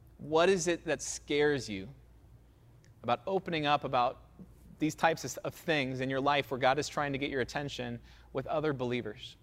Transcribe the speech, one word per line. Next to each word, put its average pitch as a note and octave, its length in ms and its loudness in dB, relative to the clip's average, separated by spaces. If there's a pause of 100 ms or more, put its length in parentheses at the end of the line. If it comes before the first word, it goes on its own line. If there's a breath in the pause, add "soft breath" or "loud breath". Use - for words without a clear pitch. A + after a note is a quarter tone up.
(200)
what D#3 280 4
is F#3 200 4
it E3+ 180 0
that C#3+ 160 -2
scares D3 640 0
you G2 200 -6 (1120)
about A#2 240 0
opening F3+ 400 -2
up D3 180 2
about C3 360 0 (580)
these D#3 160 0
types E3 300 2
of, - 200 -6
of C#3 120 -6
things C3 460 0
in C3 100 -2
your C3+ 100 0
life C#3+ 300 2
where C3 80 -4
God C3 180 4
is D3 100 -2
trying C#3+ 260 -2
to C3+ 40 -4
get C#3 140 -4
your C3+ 100 0
attention B2 580 -6 (320 soft breath)
with C3 140 -4
other D3+ 280 0
believers? B2 680 -4